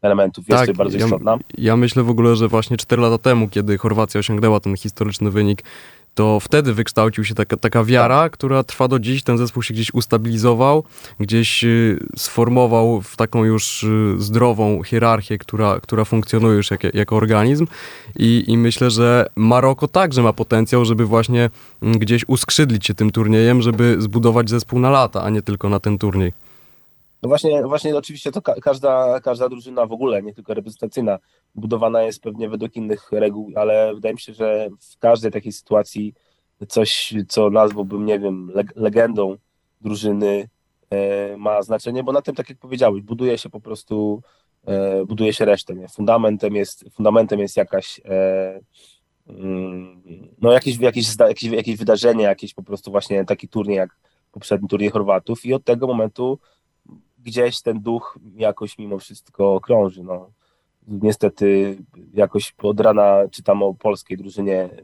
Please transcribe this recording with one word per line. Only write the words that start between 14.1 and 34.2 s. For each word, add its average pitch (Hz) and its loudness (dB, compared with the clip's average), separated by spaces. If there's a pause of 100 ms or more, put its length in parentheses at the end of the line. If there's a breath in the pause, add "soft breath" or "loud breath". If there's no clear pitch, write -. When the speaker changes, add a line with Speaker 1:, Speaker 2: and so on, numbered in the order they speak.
Speaker 2:
zdrową 107 2
hierarchię, 110 0
która, 104 -2
która 110 -2
funkcjonuje 110 2
już 104 0
jak, 98 -2
jako 104 0
organizm. 110 2 (520 loud breath)
I, 113 4
i 117 2
myślę, 117 2
że 120 4 (100)
Maroko 127 4
także 156 2
ma 113 4
potencjał, 117 2
żeby 113 2
właśnie, 113 2 (320 loud breath)
mm, 110 2
gdzieś 110 2
uskrzydlić 127 0
się 104 -2
tym 107 2
turniejem, 113 4
żeby 113 2
zbudować 113 2
zespół 120 -2
na 127 2
lata, 131 2
a 104 -4
nie 104 -2
tylko 101 -4
na 101 0
ten 104 -2
turniej. 95 0 (880 soft breath)
Speaker 1:
No 123 -6
właśnie, 147 2
właśnie 147 -2
oczywiście 147 -8
to 202 -8
ka-, - -2
każda, 131 0
każda 123 -2
drużyna 123 -4
w 110 -10
ogóle, 113 -2
nie 104 -14
tylko 107 -10
reprezentacyjna, 107 -6 (360)
budowana 113 -2
jest 110 -6
pewnie 110 -8
według 110 -10
innych 107 -8
reguł, 107 -4
ale 107 0
wydaje 110 -6
mi 120 -16